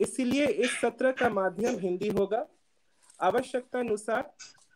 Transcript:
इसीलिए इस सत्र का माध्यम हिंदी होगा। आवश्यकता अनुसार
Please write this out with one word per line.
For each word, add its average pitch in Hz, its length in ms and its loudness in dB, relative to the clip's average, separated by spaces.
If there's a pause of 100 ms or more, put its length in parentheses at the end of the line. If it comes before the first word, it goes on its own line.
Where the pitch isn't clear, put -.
इसीलिए 262 460 2
इस 240 240 2
सत्र 247 420 0
का 254 160 0
माध्यम 196 500 0
हिंदी 180 300 -2
होगा। 202 380 0 (760)
आवश्यकता 247 560 -2
अनुसार 226 540 -4 (440)